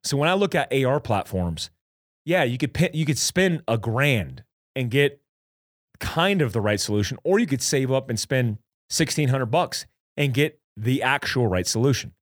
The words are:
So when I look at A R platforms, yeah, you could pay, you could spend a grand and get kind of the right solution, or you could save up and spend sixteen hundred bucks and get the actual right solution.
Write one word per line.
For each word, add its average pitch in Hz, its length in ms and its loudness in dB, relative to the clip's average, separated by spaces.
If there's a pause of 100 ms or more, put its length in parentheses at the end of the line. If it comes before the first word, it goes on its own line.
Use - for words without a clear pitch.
So - 140 -2
when 147 120 2
I 185 60 4
look 196 200 0
at 143 180 0
A 135 120 2
R 135 140 2
platforms, 92 720 -2 (540)
yeah, 170 180 2
you 123 140 0
could 127 160 -2
pay, 170 220 2
you 156 100 0
could 139 140 0
spend 180 500 0
a 113 80 2
grand 113 680 0 (320)
and 123 160 -4
get 143 300 2 (800)
kind 190 400 0
of 120 120 0
the 110 80 0
right 104 200 0
solution, 104 420 -2
or 190 160 2
you 233 80 2
could 139 160 -2
save 135 300 0
up 131 160 -2
and 113 100 -4
spend 123 400 0 (300)
sixteen 151 400 0
hundred 131 180 0
bucks 165 400 -2 (300)
and 143 160 0
get 147 260 0 (180)
the 120 260 -2
actual 127 440 0
right 90 200 0
solution. 120 560 0